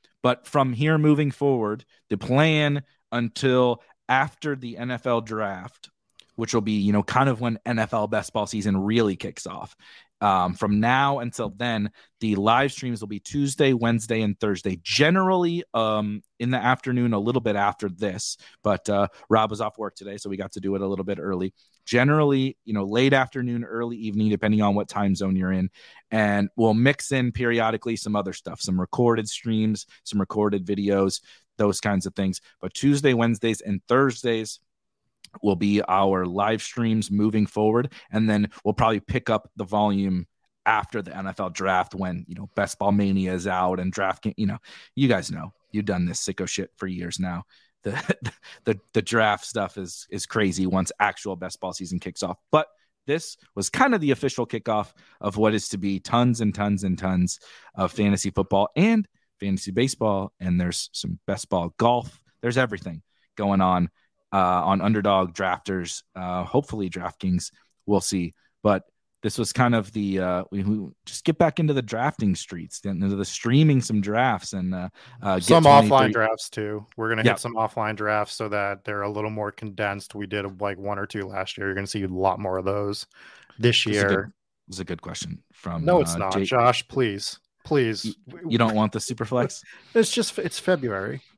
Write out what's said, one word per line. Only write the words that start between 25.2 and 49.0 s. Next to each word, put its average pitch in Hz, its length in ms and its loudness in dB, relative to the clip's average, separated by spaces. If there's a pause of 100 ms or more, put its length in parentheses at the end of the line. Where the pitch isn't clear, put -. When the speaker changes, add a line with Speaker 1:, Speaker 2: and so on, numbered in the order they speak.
Speaker 1:
you're 92 160 0
in. 92 180 0 (400)
And 104 440 2
we'll 113 200 4
mix 135 380 2
in 123 200 0
periodically 113 640 0
some 107 180 -4
other 95 200 -2
stuff, - 260 -14
some 92 180 -2
recorded 113 480 0
streams, 110 600 -2 (180)
some 104 160 -2
recorded 101 460 0
videos, 98 560 0 (340)
those 101 240 0
kinds 101 240 0
of 95 100 -8
things. 95 280 -4 (180)
But 92 140 -10
Tuesday, 139 400 4
Wednesdays, 117 480 0
and 98 260 -4
Thursdays 120 720 0 (840)
will 101 140 2
be 101 300 2
our 95 400 2
live 104 360 0
streams 110 480 -2
moving 104 360 2
forward. 110 460 2 (180)
And 110 180 2
then 104 220 2 (140)
we'll 104 100 0
probably 110 260 2
pick - 300 -4
up 107 260 0
the 107 80 -8
volume 98 640 0 (400)
after 107 360 0
the 87 140 -12
N 95 120 -8
F 92 120 -10
L 92 100 -4
draft 92 440 0
when, 92 340 -6
you 87 60 -12
know, 98 220 -14
Best 98 220 -2
Ball 101 140 2
Mania 98 400 2
is 90 140 -4
out 92 340 0
and 90 120 -4
draft, 95 340 -4 (100)
you 104 100 -2
know, 107 120 -4 (380)
you 135 100 2
guys 120 240 2
know, 80 220 -10 (180)
you've 104 140 -4
done 92 200 0
this 87 200 -4
sicko 95 240 -6
shit - 280 -8
for 98 120 -8
years 87 320 -8
now. 90 240 -6 (400)
The, - 480 -6 (160)
<laughs> - 160 -20
the, 104 160 -2 (120)
the 110 100 2